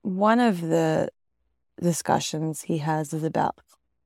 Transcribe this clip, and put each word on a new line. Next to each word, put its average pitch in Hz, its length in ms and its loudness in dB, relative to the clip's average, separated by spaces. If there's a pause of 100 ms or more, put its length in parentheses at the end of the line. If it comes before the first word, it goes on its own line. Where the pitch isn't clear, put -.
One 208 380 2
of 214 200 2
the 165 500 2 (680)
discussions 160 800 -2
he 170 160 -2
has 156 340 -2
is 156 100 -4
about, 160 380 -2 (460)